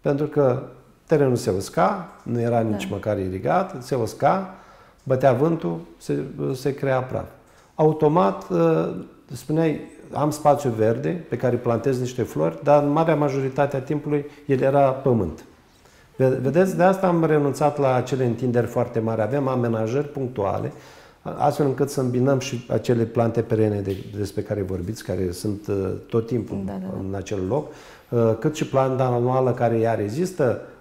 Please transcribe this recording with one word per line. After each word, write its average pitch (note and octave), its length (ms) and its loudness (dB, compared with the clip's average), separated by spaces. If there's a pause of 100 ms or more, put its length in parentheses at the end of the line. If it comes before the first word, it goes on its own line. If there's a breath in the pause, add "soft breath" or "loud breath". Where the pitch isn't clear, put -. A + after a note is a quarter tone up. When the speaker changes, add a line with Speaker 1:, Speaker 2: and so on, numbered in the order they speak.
Speaker 1:
pentru C#3+ 260 0
că C3+ 360 2 (440)
terenul C#3 300 4
se A2+ 140 0
usca, G2 580 0 (140)
nu A#2 180 -4
era A#2 200 2
nici G#2+ 280 -2
Speaker 2:
Da. G2+ 60 -4
Speaker 1:
măcar G2+ 240 -2
irigat, B2 640 -2
se C#3+ 120 -4
usca, D3 600 0 (480 loud breath)
bătea C3+ 300 4
vântul, C3 460 0 (200)
se, D3 240 -4 (320)
se C3+ 200 -4
crea C3+ 280 0
praf. A#2 220 -6 (500 soft breath)
Automat, D#3 760 2
ă, E3+ 440 2 (380)
spuneai, D#3 480 0 (320)
„Am C#3+ 180 0
spațiu C#3+ 400 2
verde B2 580 0
pe B2+ 80 -4
care A#2+ 200 0
plantez A#2+ 440 0
niște B2+ 220 -4
flori”, D#3 400 -2
dar D3 200 6
în C#3+ 80 2
marea D#3+ 260 2
majoritate C#3 600 0
a C3+ 40 0
timpului D3 440 -2 (220 loud breath)
el C3+ 140 2
era C3+ 200 4 (100)
pământ. A#2 540 0 (720 soft breath)
Ve-, C3 260 2
vedeți, D#3+ 340 2
de E3 60 2
asta F#3+ 240 4
am E3+ 180 4
renunțat D3 540 2
la C3+ 160 2
acele B2+ 300 0
întinderi A#2+ 420 0
foarte - 320 -2
mari. A2 240 0
Avem C3 260 0
amenajări A#2+ 600 0
punctuale, G#2+ 640 -4 (500 loud breath)
astfel D3 440 0
încât C3+ 240 0
să - 100 -4
îmbinăm B2+ 380 2
și B2 300 -6
acele A#2 360 2
plante A#2 360 0
perene G#2+ 400 2
de, F#2+ 160 -2 (200)
despre G#2 260 -4
care G2+ 200 -4
vorbiți, F#2 420 -6
care F#2 260 -2
sunt, G2+ 380 -6
ă, G#2+ 40 -2 (360)
tot A#2 180 0
timpul G2 380 -4
Speaker 2:
Da, G2 80 -6
da, G2 60 -8
da. F#2+ 160 -8 (140)
Speaker 1:
în G2 60 -6
acel F#2+ 340 -6
loc, C3 240 -2 (400 loud breath)
ă, A#2 200 4
cât D3+ 220 0
și - 120 -4
planta C3 380 2
anuală B2+ 480 2
care A#2 260 0
ea A2+ 160 2
rezistă A#2 680 -2 (200)